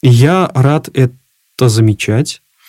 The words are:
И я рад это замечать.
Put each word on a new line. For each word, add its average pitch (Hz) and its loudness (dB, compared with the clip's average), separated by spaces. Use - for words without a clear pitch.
И 131 2
я 151 2
рад 139 0
это - -4
замечать. 110 -2